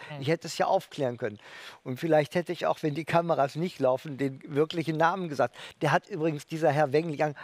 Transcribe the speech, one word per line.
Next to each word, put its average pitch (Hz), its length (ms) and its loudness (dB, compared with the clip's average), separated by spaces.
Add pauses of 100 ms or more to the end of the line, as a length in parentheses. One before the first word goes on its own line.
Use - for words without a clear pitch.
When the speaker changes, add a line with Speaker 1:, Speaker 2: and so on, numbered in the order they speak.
Speaker 1:
Hm. 147 140 -10
Speaker 2:
Ich 127 80 -2
hätte 170 180 0
es - 100 -10
ja 185 100 2
aufklären 135 500 0
können. 107 220 -6 (440)
Und 127 160 -6
vielleicht 151 360 2
hätte 180 180 -2
ich 160 140 -2
auch, - 160 0
wenn 151 120 0
die 165 80 -4
Kameras 156 540 2
nicht 175 220 -4
laufen, 131 380 0
den 135 300 -4
wirklichen 160 480 0
Namen 170 320 2
gesagt. 131 300 -2 (240)
Der 151 100 4
hat 180 160 2
übrigens, 156 400 -2
dieser 160 240 2
Herr 143 220 2
Weng 165 160 2
Liang, 147 340 -2